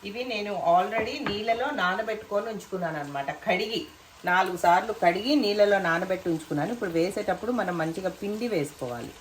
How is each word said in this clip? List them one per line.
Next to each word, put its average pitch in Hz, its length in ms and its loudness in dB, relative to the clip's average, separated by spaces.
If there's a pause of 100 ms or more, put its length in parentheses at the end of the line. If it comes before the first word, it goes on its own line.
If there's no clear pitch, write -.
ఇవి 226 160 -8
నేను 208 300 -4
already 214 760 2
నీళ్ళలో 226 400 0
నానబెట్టుకొని 214 800 -2
ఉంచుకున్నాను 175 500 -6
అన్నమాట. 139 440 -6
కడిగి, 214 440 -2 (380)
నాలుగు 180 320 2
సార్లు 180 360 4
కడిగి 202 420 2
నీళ్ళలో 202 440 4
నానబెట్టి 180 500 0
ఉంచుకున్నాను. 160 440 -2
ఇప్పుడు 220 160 -4
వేసేటప్పుడు 190 640 0
మనం 185 260 0
మంచిగా 165 320 -2
పిండి 208 380 -6
వేసుకోవాలి 123 720 -4